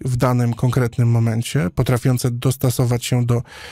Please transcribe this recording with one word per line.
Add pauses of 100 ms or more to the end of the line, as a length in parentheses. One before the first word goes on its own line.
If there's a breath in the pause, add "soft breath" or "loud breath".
w
danym
konkretnym
momencie,
potrafiące
dostosować
się
do, (300 loud breath)